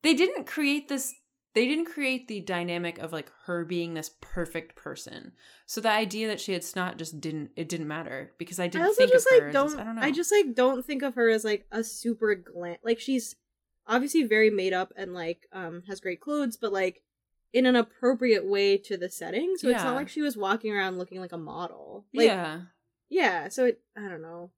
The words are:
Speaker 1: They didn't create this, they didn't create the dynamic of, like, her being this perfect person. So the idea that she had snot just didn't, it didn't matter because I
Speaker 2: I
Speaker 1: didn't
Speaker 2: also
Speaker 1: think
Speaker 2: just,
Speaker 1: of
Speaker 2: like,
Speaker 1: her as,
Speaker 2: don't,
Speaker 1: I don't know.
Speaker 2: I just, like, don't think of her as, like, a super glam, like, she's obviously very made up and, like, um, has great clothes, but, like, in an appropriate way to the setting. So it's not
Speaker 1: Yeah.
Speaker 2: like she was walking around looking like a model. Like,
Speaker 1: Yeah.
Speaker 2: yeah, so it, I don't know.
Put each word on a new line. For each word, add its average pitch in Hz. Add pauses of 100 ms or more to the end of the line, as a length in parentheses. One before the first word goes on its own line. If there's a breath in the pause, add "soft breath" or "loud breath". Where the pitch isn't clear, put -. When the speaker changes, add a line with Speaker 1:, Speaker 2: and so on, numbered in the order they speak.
Speaker 1:
They 311
didn't 370
create 285
this, 269 (420)
they 233
didn't 311
create 262
the 208
dynamic 175
of, 165
like, 151 (140)
her 170
being 170
this 156
perfect 165
person. - (340 soft breath)
So -
the 220
idea 214
that 202
she 196
had 170
snot -
just 160
didn't, 156
it 160
didn't 170
matter 151
because 170
I 180
Speaker 2:
I 175
Speaker 1:
didn't 330
Speaker 2:
also 427
Speaker 1:
think 508
Speaker 2:
just, 508
Speaker 1:
of 523
Speaker 2:
like, 494
Speaker 1:
her 285
as, -
Speaker 2:
don't, 294
Speaker 1:
I -
don't 226
know. 226
Speaker 2:
I 285
just, 330
like, 359
don't 254
think 277
of 262
her 233
as, 220
like, 214
a 226
super 220
glam, 175
like, 233
she's 262 (540)
obviously 277
very 214
made 190
up 185
and, 190
like, 170
um, 175
has 190
great 180
clothes, 294
but, 208
like, 185 (500)
in 254
an 254
appropriate 233
way 196
to 196
the 180
setting. 294
So -
it's 240
not 247
Speaker 1:
Yeah. 254
Speaker 2:
like 285
she 302
was 277
walking 208
around 190
looking 185
like 180
a 170
model. 170
Like, 233
Speaker 1:
Yeah. 175 (480)
Speaker 2:
yeah, 190
so 254
it, - (140)
I 202
don't 165
know. 170